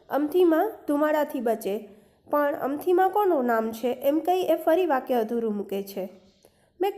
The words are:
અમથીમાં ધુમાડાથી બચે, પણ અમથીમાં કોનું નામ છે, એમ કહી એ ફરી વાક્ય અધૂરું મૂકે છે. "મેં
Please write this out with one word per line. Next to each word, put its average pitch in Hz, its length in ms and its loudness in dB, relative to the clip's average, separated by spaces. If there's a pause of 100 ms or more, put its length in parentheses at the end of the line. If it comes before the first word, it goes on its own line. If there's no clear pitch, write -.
(100)
અમથીમાં 330 600 2 (160)
ધુમાડાથી 294 520 0
બચે, 220 480 -4 (420)
પણ 294 260 0
અમથીમાં 349 540 0
કોનું 370 340 2
નામ 226 280 0
છે, 226 160 -4
એમ 269 300 0
કહી 359 240 0
એ 330 140 2
ફરી 330 300 2
વાક્ય 262 280 -2
અધૂરું 226 400 -2
મૂકે 196 280 -6
છે. 196 260 -10 (720)
"મેં 392 180 0